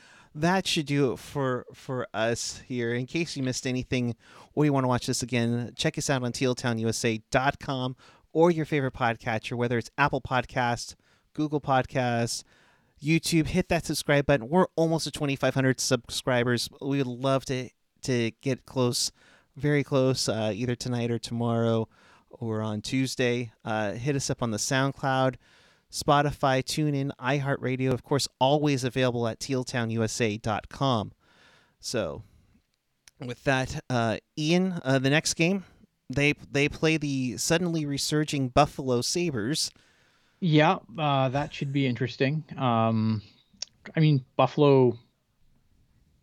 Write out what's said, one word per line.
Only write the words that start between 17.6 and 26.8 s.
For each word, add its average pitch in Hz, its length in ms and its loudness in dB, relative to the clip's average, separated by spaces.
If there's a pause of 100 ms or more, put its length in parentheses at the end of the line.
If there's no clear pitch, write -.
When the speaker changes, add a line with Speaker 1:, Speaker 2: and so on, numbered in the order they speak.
Speaker 1:
to 120 280 0 (100)
get 131 240 -4
close - 460 0 (440)
very 143 280 0
close, 131 460 2
uh, 107 240 0
either 120 220 -4
tonight 120 360 -4
or 117 80 -2
tomorrow 117 680 0 (420)
or 110 320 -6
on 107 200 -4
Tuesday. 123 680 -2 (120)
Uh, 107 300 -2
hit 123 220 -2
us 135 140 -2
up 131 140 -4
on 117 80 -2
the 104 60 -2
SoundCloud, 131 760 0 (560)
Spotify, 143 720 0
TuneIn, 143 560 -2